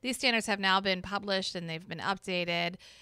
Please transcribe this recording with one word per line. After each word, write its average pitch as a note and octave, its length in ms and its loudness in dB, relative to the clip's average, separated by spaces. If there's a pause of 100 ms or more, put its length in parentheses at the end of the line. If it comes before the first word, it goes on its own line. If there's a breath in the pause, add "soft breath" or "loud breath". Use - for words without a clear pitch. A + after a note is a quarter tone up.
these B3+ 160 -4
standards A#3 300 2
have G3+ 120 0
now G3 220 4
been F#3+ 200 2
published G3 540 -2
and E3+ 160 -6
they've D#3+ 180 -8
been E3 100 -8
updated. F3 760 -2 (280 loud breath)